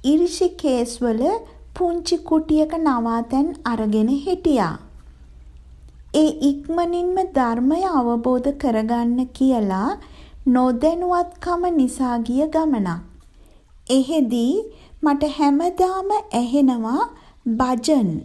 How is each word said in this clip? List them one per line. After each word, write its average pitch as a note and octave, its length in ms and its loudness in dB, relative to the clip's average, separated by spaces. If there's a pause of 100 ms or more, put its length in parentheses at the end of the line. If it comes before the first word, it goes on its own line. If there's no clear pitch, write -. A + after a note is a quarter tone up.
ඉරිෂිකේස් D4+ 960 0
වල A#3 220 0 (500)
පුංචි E4+ 440 -2
කුටියක D#4 600 0
නවාතැන් C4 720 0 (160)
අරගෙන A3 440 0
හිටියා. C#4 680 0 (1400)
ඒ D4+ 160 4 (100)
ඉක්මනින්ම E4+ 760 -2 (180)
ධර්මය B3+ 520 0
අවබෝධ B3 720 0
කරගන්න A#3+ 680 0
කියලා A3+ 640 0 (560)
නොදැනුවත්කම F4 1200 0
නිසා B3+ 500 0
ගිය B3+ 280 0
ගමනක්. B3 520 0 (880)
එහෙදී B3+ 680 2 (480)
මට C#4+ 220 0 (140)
හැමදාම F4+ 760 0 (200)
ඇහෙනවා B3 680 2 (560)
භජන්. B3+ 540 2 (140)